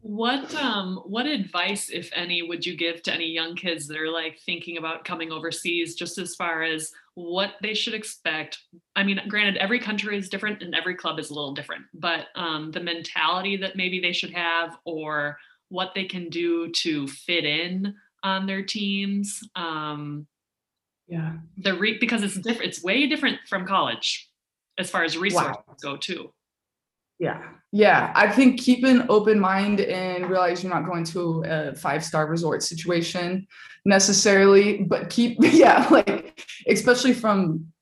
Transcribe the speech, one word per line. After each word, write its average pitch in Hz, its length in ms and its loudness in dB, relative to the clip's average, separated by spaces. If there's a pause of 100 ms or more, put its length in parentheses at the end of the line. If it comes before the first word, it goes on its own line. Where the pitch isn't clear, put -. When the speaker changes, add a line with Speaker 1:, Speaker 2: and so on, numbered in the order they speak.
Speaker 1:
What, 226 540 -4
um, 208 500 -2
what 226 200 -4
advice, 196 640 -2
if 175 240 -10
any, 175 300 -4
would 165 220 -6
you 180 120 -6
give 170 260 -2
to 180 100 -4
any 170 180 -4
young 165 240 -6
kids 165 320 -6
that 151 100 -10
are, 160 140 -4
like, 160 340 -6
thinking 170 320 -8
about 160 260 -8
coming 165 280 -8
overseas, 165 640 -4
just 175 240 -8
as 175 160 -10
far 165 280 -4
as 156 280 -6 (240)
what 180 460 -4
they 208 120 -4
should 214 220 -4
expect? 160 640 -8 (360)
I 196 80 2
mean, 196 240 0
granted, 202 300 0
every 196 220 0
country 208 380 -4
is 190 120 -8
different 208 320 -6
and 170 140 -8
every 165 200 -2
club 156 240 -6
is 147 120 -10
a - 20 -12
little 143 200 -8
different, 139 400 -12
but, 165 420 -4
um, 160 360 -6
the 165 100 -8
mentality 175 760 -2
that 190 180 -6
maybe 185 240 -2
they 175 140 0
should 175 180 -6
have, 170 540 -2
or 151 520 -4 (320)
what 185 260 -6
they 190 100 -4
can 180 240 -8
do 170 420 -2
to 151 360 -2
fit 165 360 -2
in 180 520 -2 (260)
on 190 240 -2
their 196 180 -4
teams, 202 800 -4 (140)
um, 151 720 -6 (800)
Speaker 2:
Yeah. 165 260 -4 (240)
Speaker 1:
The 190 180 -2
re-, 214 240 0
because 226 240 0
it's 202 120 -4
diff-, 226 260 -4
it's - 220 -8
way 233 240 2
different 285 400 -2
from 185 200 -4
college 151 600 -2 (480)
as 185 120 -6
far 180 140 -2
as 160 140 -2
resources 165 380 0 (120)
Speaker 2:
Wow. - 140 -20
Speaker 1:
go 143 160 -8
too. 165 360 -10 (880)
Speaker 2:
Yeah. 160 220 -4 (300)
Yeah. 196 440 6
I 208 140 6
think 254 300 6
keep 247 240 4
an 262 260 6
open 208 300 6
mind 196 420 2
and 180 480 -2
realize 180 340 2
you're 185 100 -2
not 160 120 -2
going 170 200 -2
to 165 420 -2
a 151 280 -4
five-star 156 520 -2
resort 165 360 -2
situation 175 840 -4 (380)
necessarily, 196 960 6
but - 260 -2
keep, - 280 2
<laughs> 226 40 4
yeah, 262 500 10
like, - 500 4 (260)
especially 247 460 4
from 185 540 2 (140)